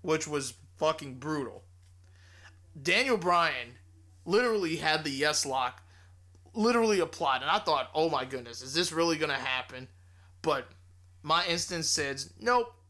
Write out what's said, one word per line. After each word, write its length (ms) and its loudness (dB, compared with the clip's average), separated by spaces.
which 260 0
was 280 -4
fucking 400 -2
brutal. 480 -6
Daniel 360 2
Bryan 600 0
literally 500 2
had 300 0
the 60 -4
yes 340 0
lock 360 -4
literally 460 4
applied, 420 0
and 80 -4
I 100 4
thought, 340 0
"Oh 160 2
my 160 0
goodness, 360 -10
is 120 -12
this 180 0
really 260 2
gonna 160 0
happen?" 540 -4
But 260 0
my 240 2
instinct 380 -2
says, 520 -2
"Nope." 360 2